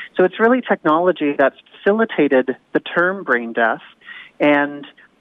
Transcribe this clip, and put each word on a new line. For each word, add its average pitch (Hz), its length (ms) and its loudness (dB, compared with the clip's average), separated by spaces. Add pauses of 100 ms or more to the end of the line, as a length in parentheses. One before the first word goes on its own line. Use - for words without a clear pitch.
(160)
So 185 60 2
it's 185 160 0
really 240 240 2
technology 165 720 0
that's 135 200 0 (200)
facilitated 147 800 0 (160)
the 151 80 -2
term 180 440 -4
brain 120 280 -2
death. 117 300 -2 (560)
And 147 480 0 (340)